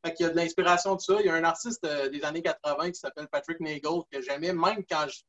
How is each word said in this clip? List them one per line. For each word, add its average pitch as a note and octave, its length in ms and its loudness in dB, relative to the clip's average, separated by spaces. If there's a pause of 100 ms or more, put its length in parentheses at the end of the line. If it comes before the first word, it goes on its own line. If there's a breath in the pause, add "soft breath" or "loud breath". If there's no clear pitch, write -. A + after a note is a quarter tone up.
Fait E3 100 -2
qu'il E3+ 120 2
y - 20 4
a E3 40 0
de E3 40 2
l'inspiration F3 600 4
de F#3 40 -8
ça. F#3+ 200 4
Il G#3 60 4
y - 20 6
a E3 60 4
un E3 100 2
artiste, F3 400 0
euh, C#3+ 240 0
des C#3+ 160 -6
années D#3 180 -4
quatre-vingts D#3 480 0
qui F3 80 -10
s'appelle - 300 -10
Patrick D#3+ 320 -4
Nagel, D3+ 500 -2
que C#3 100 -6
j'aimais, C#3+ 320 -4
même F#3 380 0
quand D#3 180 0
je - 200 -12